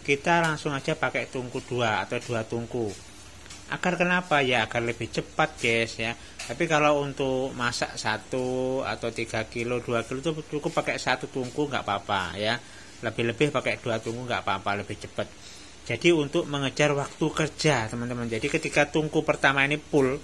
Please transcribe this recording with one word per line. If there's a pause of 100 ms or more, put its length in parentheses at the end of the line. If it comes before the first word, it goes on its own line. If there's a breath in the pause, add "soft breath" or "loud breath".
kita
langsung
aja
pakai
tungku
dua
atau
dua
tungku. (800)
Agar
kenapa
ya?
Agar
lebih
cepat,
guys
ya.
Tapi
kalau
untuk
masak
satu
atau
tiga
kilo,
dua
kilo
itu (240)
cukup
pakai
satu
tungku,
nggak
apa-apa
ya. (480 loud breath)
Lebih-lebih
pakai
dua
tungku
nggak
apa-apa,
lebih
cepat. (560 loud breath)
Jadi
untuk
mengejar
waktu
kerja,
teman-teman.
Jadi
ketika
tungku
pertama
ini
full